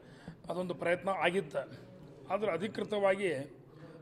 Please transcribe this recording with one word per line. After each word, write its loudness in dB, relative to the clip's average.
ಅದೊಂದು -2
ಪ್ರಯತ್ನ 2
ಆಗಿತ್ತು. 2
ಆದ್ರೆ 2
ಅಧಿಕೃತವಾಗಿ 2